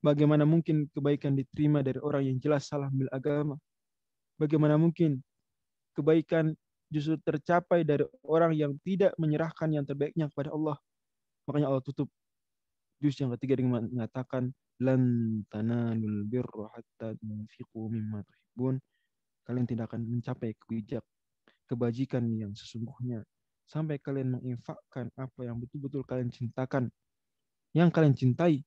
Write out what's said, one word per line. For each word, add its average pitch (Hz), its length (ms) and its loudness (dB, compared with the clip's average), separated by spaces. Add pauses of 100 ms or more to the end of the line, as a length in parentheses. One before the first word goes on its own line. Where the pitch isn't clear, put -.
Bagaimana 147 440 6
mungkin 156 480 4
kebaikan 143 400 0
diterima 147 480 2
dari 131 200 -2
orang 139 280 0
yang 131 80 0
jelas 143 320 0
salah 139 200 -4
ambil 135 200 -2
agama? 147 460 -2 (800)
Bagaimana 151 400 4
mungkin 156 440 2 (760)
kebaikan 156 560 2 (400)
justru 151 320 -2
tercapai 175 560 2
dari 147 240 2 (160)
orang 165 320 4
yang 147 320 0
tidak 185 320 2
menyerahkan 160 560 0
yang 143 120 0
terbaiknya 147 440 -2
kepada - 240 -6
Allah? 156 240 -2 (720)
Makanya 143 240 2
Allah 131 80 0
tutup 135 280 -4 (920)
juz 143 200 0
yang 127 160 -2
ketiga 131 200 2
dengan 123 320 2
mengatakan, 127 640 -4 (280)
"Lan 131 200 4 (480)
tanalul 113 800 -2
birra 110 440 -6
hatta 113 440 -12
tunfiqu 110 720 -12
mimma 107 360 -6
tuhibbun." - 520 -6 (680)
Kalian 123 200 -2
tidak 113 280 -6
akan 117 120 -6
mencapai 120 520 -6
kebijak-, 113 480 -8 (640)
kebajikan 120 560 -2 (120)
yang 104 160 -6
sesungguhnya 117 720 -10 (420)
sampai 151 320 -4
kalian 131 400 -4
menginfakkan 123 800 -10
apa 131 240 -12
yang 117 160 -8
betul-betul 139 480 -8
kalian 127 240 -4
cintakan, 127 560 -2 (880)
yang 165 160 6
kalian 151 240 6
cintai. 143 520 2